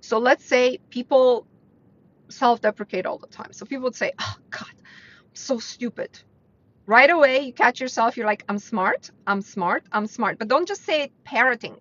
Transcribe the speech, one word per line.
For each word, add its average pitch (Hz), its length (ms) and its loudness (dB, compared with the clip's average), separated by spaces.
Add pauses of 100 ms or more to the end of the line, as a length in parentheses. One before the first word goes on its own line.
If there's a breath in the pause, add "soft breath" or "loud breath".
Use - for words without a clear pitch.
So 220 180 -2
let's 254 260 2
say 247 340 2 (100)
people 247 580 2 (800)
self-deprecate 214 760 -2
all - 140 -6
the - 80 -20
time. - 260 -20
So - 120 -18
people 254 200 -10
would 240 100 -4
say, - 240 -6
Oh, - 160 -10 (160)
God, - 200 -16
I'm - 640 -20
so 247 240 -4
stupid. - 600 -12 (680)
Right 247 240 8
away, 285 320 4
you 254 120 -8
catch 247 280 0
yourself. 247 360 -2
You're 226 100 -6
like, 208 220 -2
I'm 202 100 -4
smart, - 520 -4 (160)
I'm 196 140 -2
smart, 196 500 -4
I'm 214 160 -2
smart. 196 320 -6
But 214 100 -8
don't 320 180 2
just 403 180 -8
say 302 180 -2
it 277 80 -8 (120)
parroting. 233 580 -2